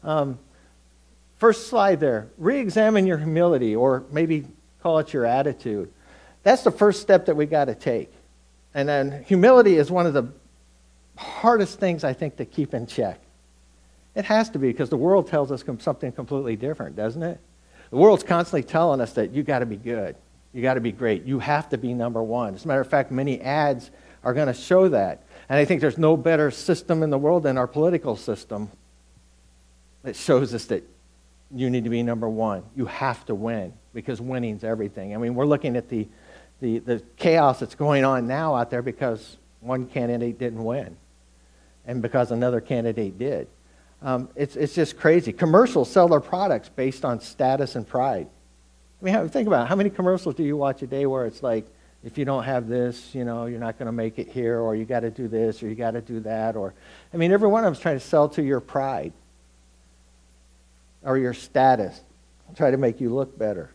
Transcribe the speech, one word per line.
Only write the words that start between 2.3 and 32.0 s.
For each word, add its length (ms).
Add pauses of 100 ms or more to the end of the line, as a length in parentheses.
re-examine 680
your 140
humility, 560
or 360
maybe 360 (340)
call 160
it 160
your 140
attitude. 640 (500)
That's 220
the 80
first 280
step 280
that 80
we 100
gotta 300
take. 360 (640)
And 160
then 380
humility 480
is 160
one 160
of 60
the 160 (880)
hardest 600
things, 240
I 100
think, 240
to 80
keep 280
in 140
check. 320 (960)
It 100
has 240
to 80
be, 160
'cause 160
the 80
world 300
tells 240
us 100
com-, 180
something 320
completely 440
different, 400
doesn't 260
it? 180 (520)
The 60
world's 260
constantly 400
telling 380
us 120
that 200
you 100
gotta 240
be 100
good. 380 (380)
You 100
gotta 180
be 120
great. 320
You 140
have 300
to 80
be 160
number 300
one. 320
As 100
a 20
matter 140
of 60
fact, 240
many 300
ads 500 (320)
are 100
gonna 200
show 340
that. 360 (260)
And 100
I 60
think 160
there's 180
no 180
better 320
system 540
in 80
the 60
world 260
than 140
our 100
political 480
system 540 (1300)
that 120
shows 400
us 100
that 180 (720)
you 160
need 140
to 80
be 100